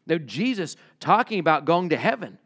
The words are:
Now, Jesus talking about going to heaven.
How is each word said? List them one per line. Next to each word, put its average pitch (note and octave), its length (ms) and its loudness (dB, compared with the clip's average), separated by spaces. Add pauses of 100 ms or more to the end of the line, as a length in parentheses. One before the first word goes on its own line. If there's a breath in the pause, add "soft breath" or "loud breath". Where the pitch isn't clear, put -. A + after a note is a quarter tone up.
Now, E3 120 0
Jesus E3 580 -4 (220 soft breath)
talking G#3+ 400 2
about D3+ 260 2
going E3+ 260 0
to D3 60 0
heaven. D#3+ 500 -4